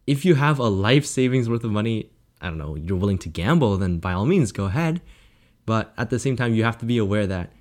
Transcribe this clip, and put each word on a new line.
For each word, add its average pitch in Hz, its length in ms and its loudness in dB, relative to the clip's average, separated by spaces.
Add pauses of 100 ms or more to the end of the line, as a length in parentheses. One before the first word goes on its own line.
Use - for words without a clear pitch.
if 139 180 0
you 175 100 6
have 143 220 2
a 123 120 0
life 107 360 4
savings 127 440 0
worth 117 140 -2
of 113 80 -2
money 110 380 -2 (320)
I 82 60 -8
don't 80 100 -6
know, 76 180 -8
you're 82 220 -2
willing 98 220 2
to 82 100 -12
gamble, 101 480 2
then 90 220 0
by 90 140 -4
all 95 120 -2
means, 151 260 2
go 98 140 -4
ahead. 160 360 -2 (640)
But 110 320 -4
at 120 120 -4
the 127 80 0
same 131 180 -2
time, 117 200 0
you 110 80 2
have 117 160 -2
to 117 60 -8
be 120 120 0
aware 104 300 0
that 92 340 -6